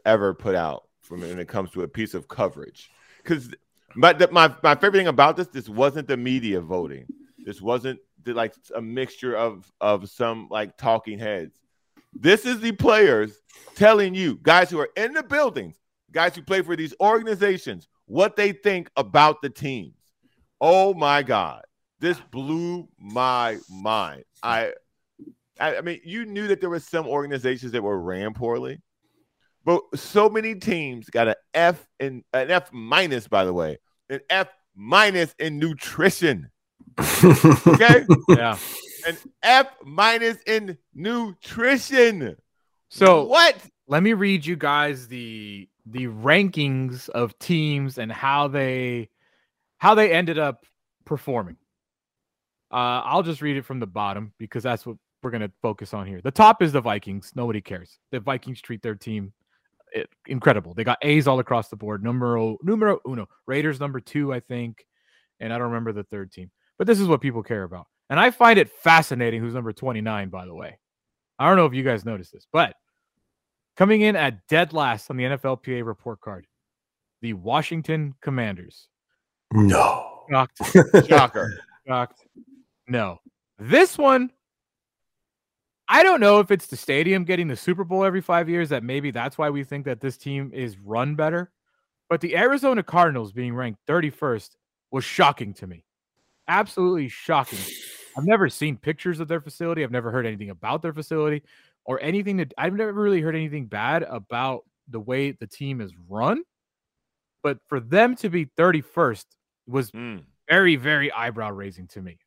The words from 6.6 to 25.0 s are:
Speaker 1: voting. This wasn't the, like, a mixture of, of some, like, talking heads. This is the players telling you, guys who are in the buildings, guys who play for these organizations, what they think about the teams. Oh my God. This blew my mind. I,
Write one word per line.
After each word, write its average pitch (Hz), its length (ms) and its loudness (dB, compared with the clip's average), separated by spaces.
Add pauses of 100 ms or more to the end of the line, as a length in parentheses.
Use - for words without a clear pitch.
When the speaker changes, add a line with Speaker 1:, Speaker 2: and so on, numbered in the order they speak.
Speaker 1:
voting. 78 460 -8 (380)
This 98 160 -14
wasn't 120 380 -6 (260)
the, 120 80 -8
like, 113 220 -4 (200)
a 117 60 -6
mixture 123 560 -8
of, 110 340 -6 (100)
of 101 280 0
some, 113 400 -6
like, 107 300 -8
talking 110 400 -2
heads. 101 400 -10 (560)
This 170 320 2
is 247 140 -4
the 226 120 -4
players 175 680 2 (340)
telling 208 400 4
you, 180 280 -2
guys 170 280 6
who 170 80 -6
are 143 180 -2
in 226 160 -4
the 311 100 -4
buildings, 196 540 -4 (360)
guys 170 240 0
who 170 60 -18
play 190 200 -2
for 170 140 -4
these 156 240 -8
organizations, 202 880 -2 (180)
what 190 300 0
they 208 160 2
think 185 440 -4
about 147 460 4
the 139 80 -8
teams. 123 460 -10 (640)
Oh 190 340 4
my 143 280 2
God. 95 400 -2 (360)
This 170 220 -2 (100)
blew 165 580 -8 (100)
my 120 600 -2 (100)
mind. 95 560 -6 (180)
I, 113 300 -2 (840)